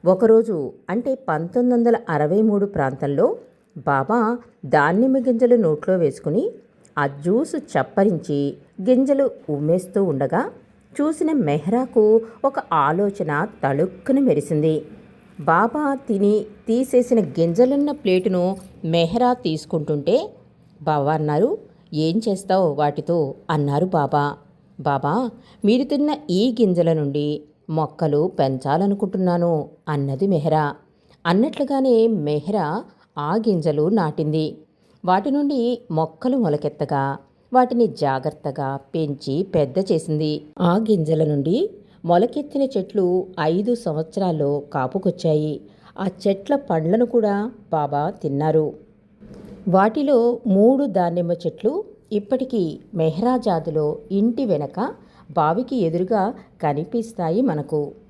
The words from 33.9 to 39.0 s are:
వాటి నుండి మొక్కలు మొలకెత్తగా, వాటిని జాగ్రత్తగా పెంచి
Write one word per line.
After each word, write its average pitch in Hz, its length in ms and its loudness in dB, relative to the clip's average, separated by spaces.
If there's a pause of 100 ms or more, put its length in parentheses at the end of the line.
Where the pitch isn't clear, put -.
వాటి 190 260 2
నుండి 262 600 0
మొక్కలు 160 460 -2
మొలకెత్తగా, 147 840 -2 (340)
వాటిని 247 340 4
జాగ్రత్తగా 139 920 -4
పెంచి 143 640 -4